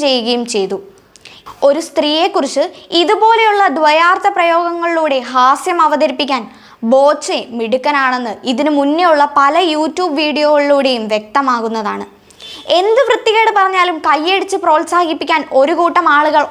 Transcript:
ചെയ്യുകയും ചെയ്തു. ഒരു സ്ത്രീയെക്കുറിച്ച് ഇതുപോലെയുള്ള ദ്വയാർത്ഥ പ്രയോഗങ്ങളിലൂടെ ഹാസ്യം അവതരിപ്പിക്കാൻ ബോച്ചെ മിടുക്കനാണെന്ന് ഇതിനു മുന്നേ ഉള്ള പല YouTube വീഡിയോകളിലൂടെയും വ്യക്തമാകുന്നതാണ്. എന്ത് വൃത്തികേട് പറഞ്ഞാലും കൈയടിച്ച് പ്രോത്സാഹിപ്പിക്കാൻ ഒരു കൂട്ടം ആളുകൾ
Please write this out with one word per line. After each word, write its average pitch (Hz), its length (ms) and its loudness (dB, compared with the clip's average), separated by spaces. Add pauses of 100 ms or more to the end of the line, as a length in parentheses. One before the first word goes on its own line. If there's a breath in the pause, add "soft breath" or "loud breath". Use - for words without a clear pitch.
ചെയ്യുകയും 240 420 0 (100)
ചെയ്തു. 196 240 -2 (920 loud breath)
ഒരു 285 200 2
സ്ത്രീയെക്കുറിച്ച് 302 760 -2 (380 loud breath)
ഇതുപോലെയുള്ള 427 600 2 (140)
ദ്വയാർത്ഥ 339 580 2
പ്രയോഗങ്ങളിലൂടെ 339 840 0 (140)
ഹാസ്യം 277 540 0
അവതരിപ്പിക്കാൻ 277 580 -2 (500 loud breath)
ബോച്ചെ 285 460 2 (200)
മിടുക്കനാണെന്ന് 254 760 -2 (180)
ഇതിനു 294 280 0
മുന്നേ 302 340 2
ഉള്ള 285 120 2 (140)
പല 285 160 2 (160)
YouTube 311 500 -2
വീഡിയോകളിലൂടെയും 285 920 0
വ്യക്തമാകുന്നതാണ്. 220 920 -4 (760 loud breath)
എന്ത് 440 280 2
വൃത്തികേട് 440 500 2
പറഞ്ഞാലും 370 480 0
കൈയടിച്ച് 349 580 0
പ്രോത്സാഹിപ്പിക്കാൻ 330 800 0 (180)
ഒരു 285 200 2
കൂട്ടം 339 260 0 (120)
ആളുകൾ 302 340 2